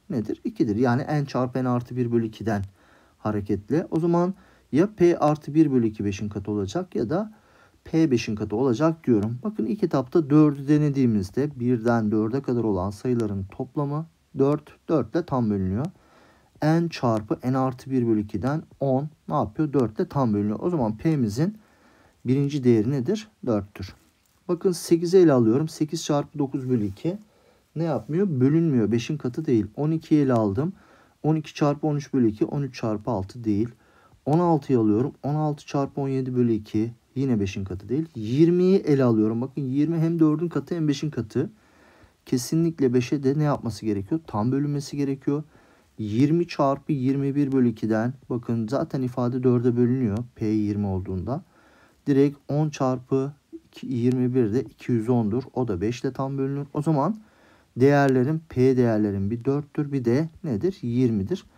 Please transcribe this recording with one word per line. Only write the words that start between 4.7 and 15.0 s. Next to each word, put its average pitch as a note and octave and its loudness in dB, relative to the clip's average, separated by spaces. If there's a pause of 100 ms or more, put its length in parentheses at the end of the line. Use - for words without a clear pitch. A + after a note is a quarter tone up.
ya F3 0
P F3 4
artı D3+ 0
bir D3+ 4
bölü B2 2
iki G#2 -4
beşin G#2 -4
katı G#2 -6
olacak G#2 -4
ya B2 -2
da G#3 -4 (500)
P D#3+ 2
beşin A#2 0
katı G#2 -4
olacak C#3 0
diyorum. A2+ 2
Bakın A3 -4
ilk G#3+ -2
etapta D3+ 0
dördü C#3+ 4
denediğimizde C3+ 0
birden A#2 0
dörde A2 0
kadar A#2+ -2
olan G2 0
sayıların G#2 -4
toplamı C#3+ -6 (320)
dört. C#3+ 0 (120)
Dört C#3+ -2